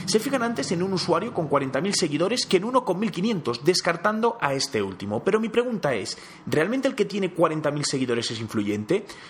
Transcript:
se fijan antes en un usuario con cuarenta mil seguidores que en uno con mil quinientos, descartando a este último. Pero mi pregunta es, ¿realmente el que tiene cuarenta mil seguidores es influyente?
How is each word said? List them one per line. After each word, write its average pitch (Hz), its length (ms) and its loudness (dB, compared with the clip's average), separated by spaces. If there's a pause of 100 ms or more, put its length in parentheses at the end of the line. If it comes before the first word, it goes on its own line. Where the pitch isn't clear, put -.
se 214 140 4
fijan 262 240 0
antes 240 280 -2
en 170 100 0
un 190 120 0
usuario 165 400 0
con 156 160 -2
cuarenta 135 320 2
mil 190 120 0
seguidores 185 520 0
que - 100 2
en 180 80 6
uno 254 220 2
con 180 140 0
mil 208 120 0
quinientos, 170 540 -2
descartando 196 720 2
a 139 140 0
este 135 280 0
último. 101 440 -4
Pero 214 160 2
mi 220 80 -4
pregunta 220 440 0
es, 104 240 -6 (280)
¿realmente 254 420 2
el 240 80 0
que 208 80 2
tiene 190 300 -2
cuarenta 156 360 2
mil 147 140 -2
seguidores 123 480 0
es 117 80 -6
influyente? 107 680 0 (240)